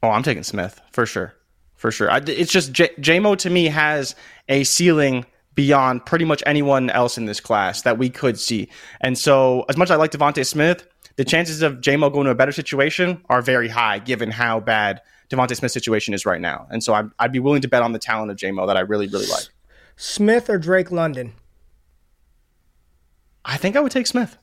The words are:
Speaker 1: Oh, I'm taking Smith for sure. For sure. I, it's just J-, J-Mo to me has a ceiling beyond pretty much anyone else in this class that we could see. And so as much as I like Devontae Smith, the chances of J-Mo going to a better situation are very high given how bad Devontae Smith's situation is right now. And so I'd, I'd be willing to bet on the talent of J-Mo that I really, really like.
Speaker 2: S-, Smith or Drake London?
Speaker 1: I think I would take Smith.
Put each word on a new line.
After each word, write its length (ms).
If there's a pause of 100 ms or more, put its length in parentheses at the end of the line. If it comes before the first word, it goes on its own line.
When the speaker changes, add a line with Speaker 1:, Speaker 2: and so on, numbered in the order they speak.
Speaker 1:
Oh, 80
I'm 120
taking 220
Smith 360 (120)
for 140
sure. 280 (400)
For 160
sure. 200
I, 160
it's 260
just 200
J-, 280
J-Mo 340
to 160
me 160
has 480 (340)
a 160
ceiling 640 (300)
beyond 480
pretty 200
much 220
anyone 440
else 260
in 100
this 140
class 420
that 160
we 120
could 280
see. 300 (320)
And 160
so 520
as 80
much 100
as 60
I 40
like 140
Devontae 360
Smith, 400 (300)
the 80
chances 380
of 180
J-Mo 300
going 160
to 60
a 20
better 180
situation 760
are 140
very 260
high 320
given 300
how 300
bad 400 (300)
Devontae 260
Smith's 180
situation 400
is 120
right 140
now. 300
And 120
so 120
I'd, 240
I'd 140
be 80
willing 220
to 60
bet 140
on 100
the 60
talent 320
of 60
J-Mo 300
that 100
I 40
really, 260
really 200
like. 140
Speaker 2:
S-, 100 (460)
Smith 540
or 80
Drake 340
London? 400 (2000)
Speaker 1:
I 120
think 180
I 60
would 120
take 140
Smith. 360